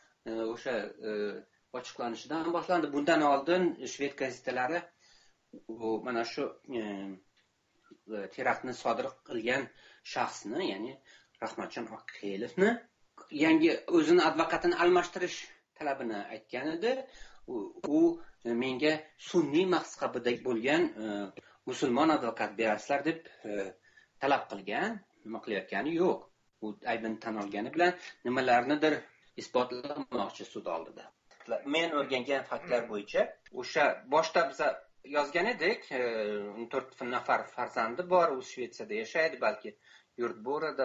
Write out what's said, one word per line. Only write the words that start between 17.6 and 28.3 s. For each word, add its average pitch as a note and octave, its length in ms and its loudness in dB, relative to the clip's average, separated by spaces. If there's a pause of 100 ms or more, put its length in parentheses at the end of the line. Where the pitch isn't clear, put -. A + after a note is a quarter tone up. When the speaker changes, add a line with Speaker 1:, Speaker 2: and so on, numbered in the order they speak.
Speaker 1:
u - 20 8 (640)
menga C#3 320 2 (320)
sunniy E3 460 4
mazhabida B2 600 -2 (140)
bo'lgan, C3+ 400 2 (160)
e, G#2 100 -4 (560)
musulmon C#3 460 4
advokat G#2+ 420 -2
berasizlar A2+ 480 0
deb, E3 240 -4 (140)
e, G2+ 260 -6 (480)
talab C#3 320 2
qilgan, A#2 480 -4 (240)
nima A2+ 240 -8
qilayotgani G#2+ 560 -2
yo'q. D#3+ 240 2 (400)
U G#2+ 160 -6
aybini A2+ 400 -4
tan A2 220 -4
olgani G2+ 340 -4
bilan F3 160 6 (320)
nimalarnidir C3 720 4 (400)